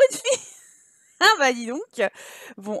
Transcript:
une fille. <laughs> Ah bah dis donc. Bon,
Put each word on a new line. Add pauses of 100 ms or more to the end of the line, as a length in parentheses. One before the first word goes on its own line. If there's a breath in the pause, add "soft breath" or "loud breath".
(100)
une
fille.
<laughs>
Ah
bah
dis
donc. (480 loud breath)
Bon,